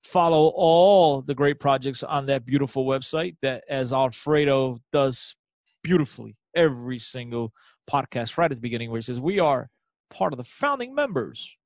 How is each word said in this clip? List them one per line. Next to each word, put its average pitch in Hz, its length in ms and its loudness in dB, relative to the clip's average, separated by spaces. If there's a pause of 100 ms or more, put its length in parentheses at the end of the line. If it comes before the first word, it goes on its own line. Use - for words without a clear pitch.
Follow 165 460 4
all 170 720 4
the 139 120 -4
great 143 260 0
projects 135 420 -2
on 143 240 -4
that 135 180 -2
beautiful 135 400 0
website 156 580 -4
that, 131 260 -4
as 131 240 -4
Alfredo 135 840 0 (120)
does 135 460 0 (480)
beautifully 143 520 0 (200)
every 127 420 0
single 120 540 -8 (360)
podcast 127 480 -4
right 165 140 2
at 135 60 -6
the 117 40 -16
beginning, 117 300 -6
where 113 80 -4
he 113 40 -6
says, 123 180 -6
"We 185 180 -2
are 143 320 0 (400)
part 180 220 -4
of 127 60 -10
the 123 60 -10
founding 262 480 -4
members 190 720 -6